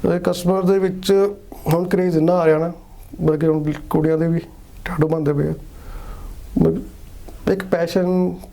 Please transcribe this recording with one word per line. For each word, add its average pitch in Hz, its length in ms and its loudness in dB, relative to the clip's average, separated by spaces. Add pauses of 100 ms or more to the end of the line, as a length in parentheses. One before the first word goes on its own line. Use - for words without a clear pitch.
(160)
ਇਹ 180 40 0
ਕਸਟਮਰ 180 440 0
ਦੇ 196 160 4
ਵਿੱਚ 196 540 2 (340)
ਹੁਣ 170 200 2
ਕਰੇਜ਼ 180 300 2
ਇੰਨਾ 160 160 4
ਆ 180 120 2
ਰਿਹਾ 156 120 6
ਨਾ, 170 140 0 (500)
ਬਲਕਿ 156 260 2
ਹੁਣ 151 240 2 (180)
ਕੁੜੀਆਂ 160 280 2
ਦੇ 165 100 2
ਵੀ 165 140 2 (440)
ਟੈਟੂ 160 220 0
ਬਣਦੇ 156 260 0
ਪਏ 139 140 2
ਆ। 156 60 -2 (1040)
ਮਤਲਬ - 920 -2
ਇੱਕ 190 120 -2
ਪੈਸ਼ਨ, 180 720 0 (180)